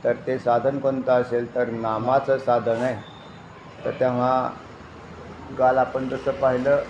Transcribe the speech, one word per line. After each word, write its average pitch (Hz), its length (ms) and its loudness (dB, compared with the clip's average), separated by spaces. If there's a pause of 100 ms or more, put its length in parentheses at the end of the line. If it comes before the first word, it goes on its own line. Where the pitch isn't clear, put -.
तर 120 80 2 (140)
ते 131 120 0
साधन 123 400 2
कोणतं 131 420 2
असेल, 120 340 -2
तर 123 140 2
नामाचं 117 680 0
साधन 117 380 2
आहे. 123 200 -2 (880)
तर 127 60 -2
तेव्हा 127 600 2 (1080)
काल 127 200 6
आपण 131 300 0
जसं 131 220 -2
पाहिलं 131 460 2 (140)